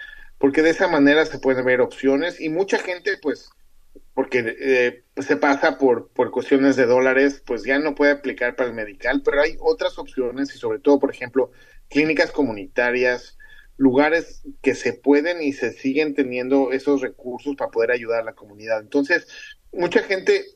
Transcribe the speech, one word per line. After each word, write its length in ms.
porque 240
de 80
esa 160
manera 400
se 140
pueden 240
ver 160
opciones 600
y 100
mucha 280
gente, 420
pues, 280
porque, 420
eh, 460
se 180
pasa 400
por, 320
por 220
cuestiones 440
de 120
dólares, 580
pues 200
ya 140
no 160
puede 180
aplicar 440
para 140
el 40
medical, 480
pero 200
hay 180
otras 380
opciones 560
y 40
sobre 200
todo, 200
por 120
ejemplo, 400
clínicas 420
comunitarias, 1040
lugares 680
que 120
se 200
pueden 480
y 100
se 180
siguen 440
teniendo 580
esos 300
recursos 540
para 140
poder 200
ayudar 320
a 20
la 80
comunidad. 480
Entonces, 480
mucha 300
gente, 560